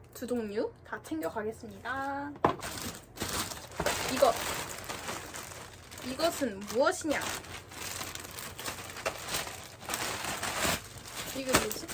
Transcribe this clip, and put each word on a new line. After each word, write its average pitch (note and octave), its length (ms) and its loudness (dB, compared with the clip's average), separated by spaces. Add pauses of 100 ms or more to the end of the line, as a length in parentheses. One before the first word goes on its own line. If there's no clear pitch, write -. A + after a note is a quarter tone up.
(160)
두 C4 100 -6
종류 A3+ 480 2 (100)
다 G#3+ 200 -6
챙겨가겠습니다. C4+ 1300 -2 (1800)
이것, B3+ 180 10 (1700)
이것은 C4 520 2
무엇이냐? C4+ 600 4 (4000)
이게 C4 120 2
뭐지? - 420 4